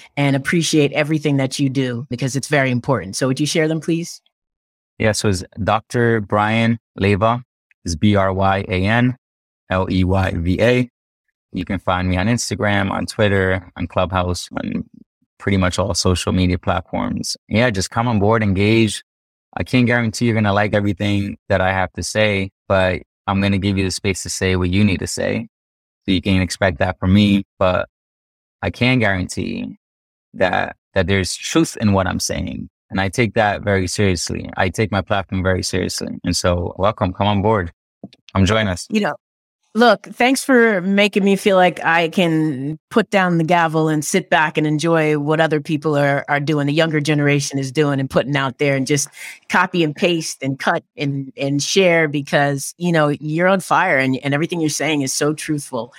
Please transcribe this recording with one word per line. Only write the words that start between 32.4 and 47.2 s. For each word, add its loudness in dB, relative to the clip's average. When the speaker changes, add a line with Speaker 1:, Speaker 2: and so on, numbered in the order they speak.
Speaker 2:
And -4
I 0
take -2
that 0
very 0
seriously. -2
I 2
take -2
my 0
platform -4
very 2
seriously. -6
And -2
so 0
welcome, 0
come 0
on 2
board. 0
Come 4
join 2
us. -6
Speaker 1:
You 0
know, -2
look, 4
thanks 0
for 4
making 2
me 4
feel 2
like 4
I 2
can 0
put 0
down 2
the 2
gavel 2
and 0
sit -2
back 2
and 0
enjoy 2
what 0
other 2
people -2
are, 0
are 0
doing, 0
the 0
younger 2
generation 0